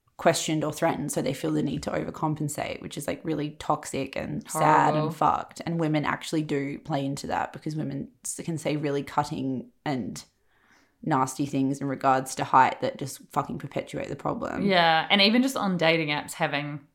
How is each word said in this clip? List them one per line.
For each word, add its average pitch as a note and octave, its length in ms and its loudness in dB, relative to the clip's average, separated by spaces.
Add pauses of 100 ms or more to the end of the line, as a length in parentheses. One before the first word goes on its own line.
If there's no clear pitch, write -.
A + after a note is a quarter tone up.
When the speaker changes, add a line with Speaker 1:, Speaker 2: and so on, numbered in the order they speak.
(160)
Speaker 1:
questioned D#3 480 2
or D3+ 80 -2
threatened, D#3 400 0
so D#3+ 100 0
they C#3+ 120 0
feel D#3 180 -2
the D3+ 100 2
need D3+ 220 -2
to - 80 -4
overcompensate, D#3 880 -2
which - 160 -10
is, D3 100 -8
like, F3 160 -4
really D3+ 260 -2 (100)
toxic - 560 -2
and - 340 -6
sad D3+ 420 6
Speaker 2:
Horrible. D3+ 160 2
Speaker 1:
and D#3+ 80 -4
fucked. - 500 0
And E3 160 -2
women D3+ 240 2
actually - 380 -2
do C#3+ 360 -2
play C#3 260 -4
into C#3+ 220 -4
that - 240 -2
because D3+ 240 -6
women C#3 320 -4 (160)
s-, - 220 -8
can E3 120 -4
say D3 200 -2
really C#3+ 260 0
cutting C3+ 680 -4 (140)
and B2+ 380 -4 (800)
nasty C3+ 440 2
things C3+ 340 0
in C#3+ 80 -4
regards C3 480 2
to D3 80 -2
height C3 380 4
that - 160 -2
just - 220 -8 (120)
fucking - 280 -4
perpetuate - 500 -6
the - 60 -6
problem. - 500 -4
Speaker 2:
Yeah, E3 440 4
and G3 120 6
even A3 200 6
just C4+ 140 0
on F#3+ 220 0
dating E3 320 4
apps - 240 -4
having D3 480 -2 (140)